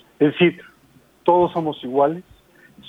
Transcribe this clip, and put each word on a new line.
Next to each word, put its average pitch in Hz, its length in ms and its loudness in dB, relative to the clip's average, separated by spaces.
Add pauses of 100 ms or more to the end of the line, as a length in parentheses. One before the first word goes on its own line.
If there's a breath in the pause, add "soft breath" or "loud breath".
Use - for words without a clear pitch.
(200)
Es 147 140 2
decir, 175 280 0 (600)
todos 175 300 2
somos 160 300 -6
iguales, 139 400 -2 (640 soft breath)